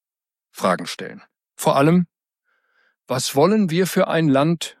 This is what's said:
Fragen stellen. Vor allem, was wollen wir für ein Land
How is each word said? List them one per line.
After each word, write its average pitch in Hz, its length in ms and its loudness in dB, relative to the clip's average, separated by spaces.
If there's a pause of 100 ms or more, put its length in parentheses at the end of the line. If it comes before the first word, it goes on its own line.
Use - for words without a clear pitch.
(520)
Fragen 87 360 -2
stellen. - 340 -14 (360)
Vor 151 180 0
allem, 165 320 4 (1000)
was 131 280 -6
wollen 190 340 2
wir 170 180 0
für 185 200 0
ein 165 220 0
Land 147 520 0